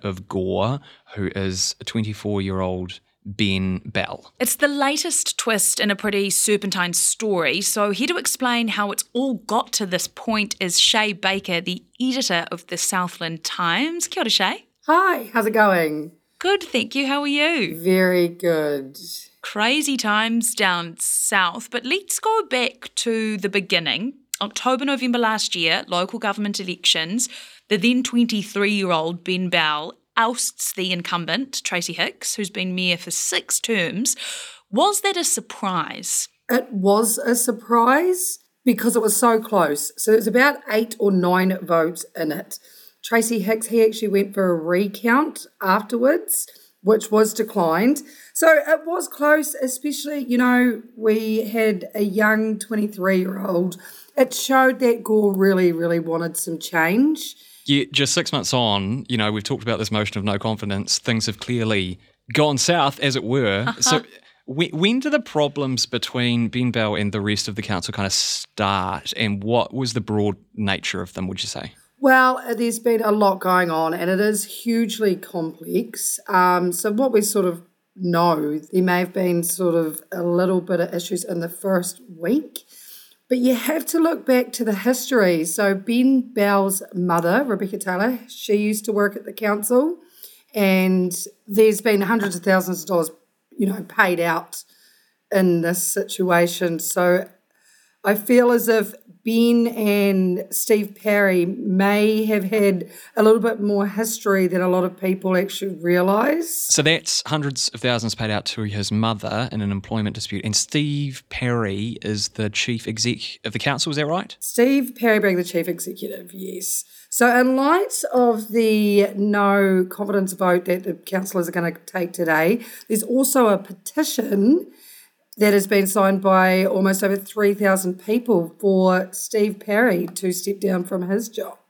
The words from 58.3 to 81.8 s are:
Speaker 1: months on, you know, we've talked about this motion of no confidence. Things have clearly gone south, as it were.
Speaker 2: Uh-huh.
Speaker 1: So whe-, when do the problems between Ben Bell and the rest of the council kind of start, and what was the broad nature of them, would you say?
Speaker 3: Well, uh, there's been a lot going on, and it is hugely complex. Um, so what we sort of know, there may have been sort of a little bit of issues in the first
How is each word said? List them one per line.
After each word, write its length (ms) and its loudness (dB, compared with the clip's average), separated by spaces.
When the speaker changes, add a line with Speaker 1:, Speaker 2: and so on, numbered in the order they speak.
Speaker 1:
months 200 -2
on, 540 0
you 100 -2
know, 140 0
we've 120 -4
talked 200 -6
about 160 -2
this 100 -4
motion 280 -2
of 80 -4
no 120 0
confidence. 640 -4
Things 280 -2
have 120 -8
clearly 580 -2
gone 240 2
south, 420 0
as 160 -2
it 80 -4
were. 440 0
Speaker 2:
Uh-huh. 140 -6
Speaker 1:
So 220 2
whe-, 280 -4
when 260 2
do 100 -2
the 120 2
problems 640 -2
between 640 0
Ben 220 0
Bell 240 0
and 180 0
the 80 -2
rest 260 -2
of 80 -8
the 60 -6
council 320 -4
kind 120 -4
of 80 -2
start, 1000 -2
and 280 -2
what 300 0
was 200 -4
the 80 -2
broad 340 0
nature 460 -4
of 120 -12
them, 140 -6
would 140 -8
you 60 -8
say? 260 -10
Speaker 3:
Well, 420 4
uh, 160 -6
there's 240 -2
been 220 0
a 100 0
lot 280 2
going 320 2
on, 220 -2
and 160 -4
it 100 2
is 240 0
hugely 720 -2
complex. 1120 -6
Um, 460 2
so 180 -2
what 220 0
we 80 4
sort 240 0
of 160 -4
know, 640 2
there 260 0
may 160 2
have 140 -4
been 300 0
sort 320 0
of 260 -2
a 100 -6
little 400 2
bit 180 -2
of 140 -2
issues 300 -4
in 180 -4
the 80 -6
first 600 -2